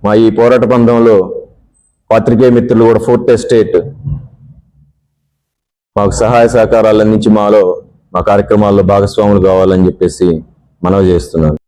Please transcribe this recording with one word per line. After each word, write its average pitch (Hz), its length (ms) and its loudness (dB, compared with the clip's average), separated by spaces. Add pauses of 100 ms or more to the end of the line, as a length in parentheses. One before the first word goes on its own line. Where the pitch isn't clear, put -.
మా 104 80 0
ఈ 113 160 2
పోరాట 120 360 2
పందంలో 117 800 0 (640)
పాత్రికేయ 117 380 2
మిత్రులు 120 340 0
కూడా 113 160 2
ఫోర్త్ 120 320 -2
ఎస్టేట్ 107 460 0 (2250)
మాకు 101 140 -2
సహాయ 117 360 0
సహకారాలు 110 540 0
అందించి 107 280 0
మాలో, 104 520 0 (320)
మా 90 80 -4
కార్యక్రమాల్లో 101 600 0
భాగస్వాములు 101 560 0
కావాలని 95 480 2
చెప్పేసి 87 560 -4 (400)
మనవి 95 220 0
చేస్తున్నాను. 82 520 -2 (100)